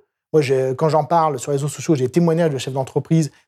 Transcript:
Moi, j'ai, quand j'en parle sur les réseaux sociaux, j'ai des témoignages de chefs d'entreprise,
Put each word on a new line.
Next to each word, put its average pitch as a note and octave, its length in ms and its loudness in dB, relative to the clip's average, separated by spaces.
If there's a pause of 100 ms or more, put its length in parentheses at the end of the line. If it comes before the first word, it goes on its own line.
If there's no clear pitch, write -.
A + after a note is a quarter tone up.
(340)
Moi, D#3 80 6
j'ai, C3 360 0
quand D#3+ 120 2
j'en D3+ 160 2
parle D#3 340 0
sur C#3+ 120 -8
les C#3 60 0
réseaux C#3+ 120 -4
sociaux, D3 260 -2
j'ai B2+ 100 0
des B2 60 -4
témoignages E3+ 400 2
de C3+ 60 -4
chefs C3 160 -8
d'entreprise, C#3 580 -2 (160)